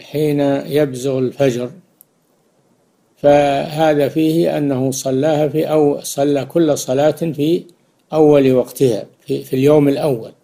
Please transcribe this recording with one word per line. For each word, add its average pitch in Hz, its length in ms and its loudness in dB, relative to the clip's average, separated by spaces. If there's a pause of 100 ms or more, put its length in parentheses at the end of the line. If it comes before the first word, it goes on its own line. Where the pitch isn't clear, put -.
(100)
حين 147 300 -2 (260)
يبزغ 135 520 -2
الفجر. 123 520 -2 (1500)
فهذا 147 920 2
فيه 160 500 0
أنه 135 320 -2
صلاها 143 580 -2
في 151 220 -4
أو-، 151 320 2
صلى 139 420 -2
كل 147 340 0
صلاة 139 320 0
في 151 540 -2 (480)
أول 147 400 6
وقتها 123 540 0 (200)
في، 139 180 -6
في 135 120 -6
اليوم 143 320 4
الأول 139 440 -4 (120)